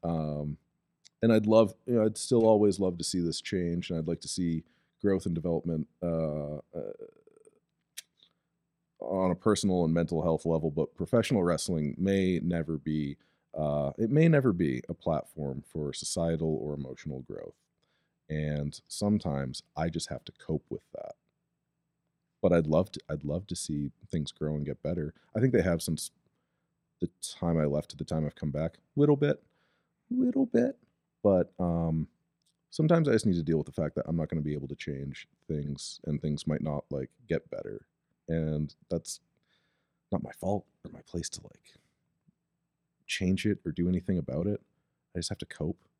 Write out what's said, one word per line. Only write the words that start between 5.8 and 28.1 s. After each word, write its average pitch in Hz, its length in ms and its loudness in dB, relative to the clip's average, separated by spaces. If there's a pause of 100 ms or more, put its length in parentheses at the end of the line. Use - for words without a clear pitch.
uh, 76 540 -4
uh, 57 360 -12 (2000)
on 92 320 0
a 85 40 2
personal 95 500 2
and 80 80 2
mental 85 280 0
health 80 240 0
level, 80 240 2
but 76 260 -2
professional 110 480 2
wrestling 80 540 0
may 92 460 2
never 82 340 -2
be, 73 400 -4 (400)
uh, 73 400 0
it 110 140 0
may 156 160 6
never 135 260 6
be 73 360 0
a 82 40 -4
platform 71 800 -4
for 73 220 -4
societal 82 680 -2
or 76 120 -4
emotional 67 480 -8
growth. 50 340 -14 (760)
And 76 580 -2
sometimes 73 760 -2 (120)
I 82 140 0
just 80 200 -6
have 67 160 -8
to - 80 -14
cope - 360 -6
with - 140 -10 (100)
that. - 200 -12 (1300)
But 87 120 4
I'd 82 140 4
love 80 240 4
to, - 80 -10 (100)
I'd 76 160 -6
love 82 220 -4
to 90 80 -4
see 73 360 -4 (180)
things 78 220 -4
grow 76 240 -4
and 73 100 -4
get 71 180 -8
better. 78 300 -2 (220)
I 107 40 0
think 127 140 4
they 104 80 6
have 85 200 2
since - 300 -6 (880)
the 87 80 -2 (120)
time 85 380 0
I 76 60 4
left 73 260 -2
to - 60 -16
the 78 80 -6
time 80 200 -2